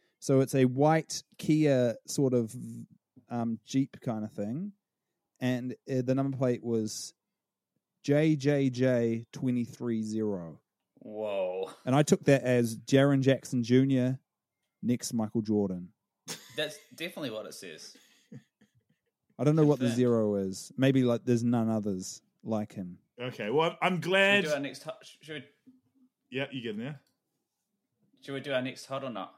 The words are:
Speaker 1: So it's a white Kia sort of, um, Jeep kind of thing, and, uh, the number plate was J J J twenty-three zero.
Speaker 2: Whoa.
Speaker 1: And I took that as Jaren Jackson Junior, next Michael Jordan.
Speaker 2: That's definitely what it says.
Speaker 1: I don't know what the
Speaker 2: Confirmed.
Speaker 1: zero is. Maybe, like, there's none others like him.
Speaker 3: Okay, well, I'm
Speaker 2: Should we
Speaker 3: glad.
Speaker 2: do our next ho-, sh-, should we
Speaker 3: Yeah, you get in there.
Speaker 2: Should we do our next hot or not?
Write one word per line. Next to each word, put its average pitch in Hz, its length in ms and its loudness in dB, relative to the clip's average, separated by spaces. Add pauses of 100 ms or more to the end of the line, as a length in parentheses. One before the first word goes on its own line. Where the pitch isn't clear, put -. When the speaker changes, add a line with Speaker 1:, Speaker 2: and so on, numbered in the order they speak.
(200)
Speaker 1:
So 135 220 2
it's 135 140 0
a 131 100 6
white 147 580 2 (140)
Kia 139 580 2 (120)
sort 135 260 0
of, 120 220 0 (760)
um, 117 360 -4
Jeep 135 360 -2
kind 110 220 -6
of 107 80 -8
thing, 135 400 -6 (680)
and, 127 340 -2 (180)
uh, 131 120 0
the 131 120 0
number 135 220 -2
plate 123 260 0
was 113 500 -4 (880)
J 156 320 4
J 139 340 2
J 120 640 2
twenty-three 120 680 -2
zero. 104 560 -4 (400)
Speaker 2:
Whoa. 98 680 -4 (160)
Speaker 1:
And 127 100 2
I 147 60 6
took - 220 2
that 139 180 4
as 120 360 2
Jaren 135 440 4
Jackson 131 420 0
Junior, 127 540 2 (640)
next 120 320 -2
Michael 110 300 -2
Jordan. 98 460 -2 (680)
Speaker 2:
That's 151 200 -6 (180)
definitely 160 340 -8
what 107 160 -8
it 80 80 -14
says. - 420 -16 (1400)
Speaker 1:
I 127 60 -4
don't 151 120 4
know 160 100 6
what 147 140 4
the 127 60 0
Speaker 2:
Confirmed. 117 120 0
Speaker 1:
zero 117 380 4
is. 95 420 -4
Maybe, 131 260 4
like, 120 220 0
there's 120 180 2
none 117 260 2
others 104 520 -4 (220)
like 107 300 -6
him. 92 240 -12 (240)
Speaker 3:
Okay, 120 280 -8
well, 160 320 0
I'm 185 160 2
Speaker 2:
Should 147 80 -6
we 165 40 -4
Speaker 3:
glad. 196 360 4
Speaker 2:
do 151 80 -2
our 143 60 0
next 135 240 -10
ho-, - 80 -10 (120)
sh-, - 180 -20
should 151 140 -14
we 143 80 -14 (920)
Speaker 3:
Yeah, 135 140 -2
you 131 120 -8
get 113 80 -4
in 104 80 -8
there. 135 200 -10 (1200)
Speaker 2:
Should 139 120 -12
we 135 60 -6
do 139 140 -6
our 127 80 0
next 127 240 -8
hot 135 180 -8
or 131 60 -8
not? 98 280 -10